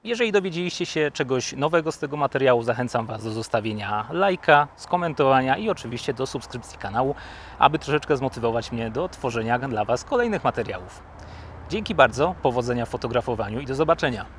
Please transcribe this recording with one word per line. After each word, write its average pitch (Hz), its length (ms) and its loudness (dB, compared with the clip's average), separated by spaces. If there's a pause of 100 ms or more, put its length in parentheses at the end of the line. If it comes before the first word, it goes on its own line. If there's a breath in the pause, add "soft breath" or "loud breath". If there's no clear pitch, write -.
Jeżeli 226 280 0
dowiedzieliście 180 540 0
się 151 260 0
czegoś 127 420 -2
nowego 156 380 0
z - 80 -10
tego 151 180 -6
materiału, 135 460 4
zachęcam 117 420 0
Was 107 180 -8
do 110 80 -4
zostawienia 107 800 -2
lajka, 170 640 4
skomentowania 139 840 2
i 220 120 -2
oczywiście 120 440 -4
do 127 140 -2
subskrypcji - 500 -10
kanału, 117 380 0 (440 loud breath)
aby 147 200 6
troszeczkę 147 380 2
zmotywować 117 540 -2
mnie 113 200 -4
do 156 180 -2
tworzenia 117 500 0
dla 117 260 -2
Was 123 180 0
kolejnych 240 400 0
materiałów. 101 600 -4 (680 loud breath)
Dzięki 208 260 -2
bardzo, 143 460 6
powodzenia 123 440 2
w - 40 -14
fotografowaniu 113 720 -2
i 143 60 -8
do 135 100 -4
zobaczenia. 147 500 2 (120)